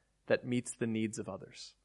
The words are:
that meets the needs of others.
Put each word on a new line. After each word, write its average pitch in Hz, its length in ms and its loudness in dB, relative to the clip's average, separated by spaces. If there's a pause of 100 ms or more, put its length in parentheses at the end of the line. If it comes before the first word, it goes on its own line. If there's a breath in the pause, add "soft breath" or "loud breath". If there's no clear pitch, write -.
(280)
that 120 200 4
meets 123 260 0
the 120 140 0
needs 110 320 0
of 101 80 -4
others. - 460 -10 (120)